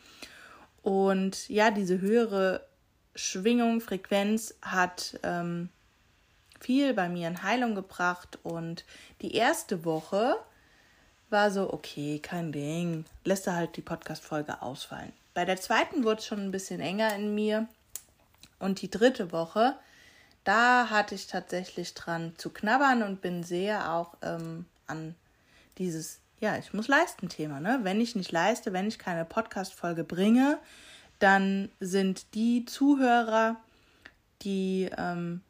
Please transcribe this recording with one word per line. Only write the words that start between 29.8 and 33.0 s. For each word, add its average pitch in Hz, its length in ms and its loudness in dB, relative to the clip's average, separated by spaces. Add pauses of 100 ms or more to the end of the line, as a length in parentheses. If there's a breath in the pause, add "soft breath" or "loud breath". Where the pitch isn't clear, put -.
bringe, 240 540 4 (600 loud breath)
dann 196 520 4 (100)
sind 190 520 0
die 233 320 2
Zuhörer, 240 920 4 (840 loud breath)